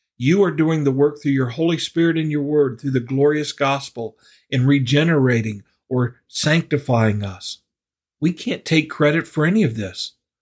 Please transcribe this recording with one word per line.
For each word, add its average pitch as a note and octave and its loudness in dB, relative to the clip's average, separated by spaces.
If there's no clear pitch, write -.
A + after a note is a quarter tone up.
You D#3 2
are E3+ 0
doing D#3 0
the C#3 2
work C#3+ 0
through C#3+ 0
your C3 0
Holy E3 -2
Spirit E3 0
and D#3 -2
your D3 -2
word, C#3 0
through C#3 -6
the C3 0
glorious C#3+ 0
gospel, C3+ -4
in B2+ 2
regenerating C3 2
or B2 -2
sanctifying B2+ 0
us. - -12
We E3+ 0
can't - -8
take D#3+ 0
credit D#3 0
for D3+ -2
any G#3 2
of A#2 0
this. F#2+ -10